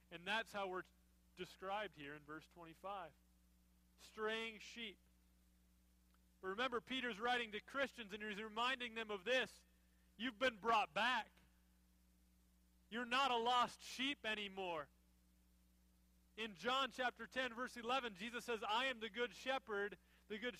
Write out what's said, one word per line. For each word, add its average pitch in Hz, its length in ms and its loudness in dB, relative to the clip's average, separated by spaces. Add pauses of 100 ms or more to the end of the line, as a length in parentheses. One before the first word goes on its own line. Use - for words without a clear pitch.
(140)
and 170 100 -10
that's 214 280 0
how 196 160 0
we're 180 180 -4 (500)
described 190 600 -4
here 147 180 -8
in 151 120 -14
verse 151 280 -10
twenty-five. 175 560 -8 (1000)
Straying 220 420 0 (200)
sheep. 226 220 -8 (1400)
But 190 100 -2
remember, 240 300 0
Peter's 247 380 -2
writing 240 340 2
to 208 80 -4 (120)
Christians, 240 400 -2
and 214 100 -6
he's 208 200 -4
reminding 233 520 0
them 220 160 -4
of 196 140 -4
this. 240 260 4 (640)
You've 220 220 -2
been 247 240 2
brought 214 320 6
back. 220 320 4 (1600)
You're 233 160 -2
not 254 260 4
a 240 40 4
lost 240 420 4 (180)
sheep 277 280 0
anymore. 190 640 -2 (1500)
In 220 140 -2 (120)
John 254 340 4
chapter 240 300 0
ten, 254 300 0
verse 240 260 -4
eleven, 240 360 2
Jesus 226 260 -6
says, 233 180 0
"I 233 240 2
am 254 140 -2
the 220 100 -4
good 214 320 -2
shepherd. 208 540 0 (340)
The 214 80 -4
good 226 220 -2